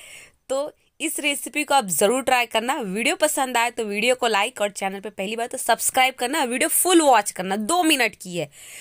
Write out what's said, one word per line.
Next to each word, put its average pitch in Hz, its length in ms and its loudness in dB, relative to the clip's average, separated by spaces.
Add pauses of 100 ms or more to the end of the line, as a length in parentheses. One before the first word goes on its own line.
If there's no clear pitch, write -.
(500)
तो 277 240 -4 (280)
इस 311 180 -4
रेसिपी 294 440 -4
को 285 120 0
आप 262 100 2
ज़रूर 208 360 2
ट्राई 247 240 2
करना। 233 300 -2
वीडियो 233 400 -2
पसंद 277 420 0
आए 233 140 0
तो 233 120 -4
वीडियो 214 320 0
को 247 120 0
लाइक 214 340 0
और 208 80 0
चैनल 196 300 -8
पे 208 100 -12
पहली 196 260 -8
बार 233 120 -4
तो 254 100 -10
सब्सक्राइब 254 560 2
करना। 269 300 -2
वीडियो 254 260 0
फुल 349 320 4
वॉच 247 300 4
करना, 190 240 -4
दो 311 280 0
मिनट 269 320 2
की 175 220 -10
है। 147 140 -6 (300)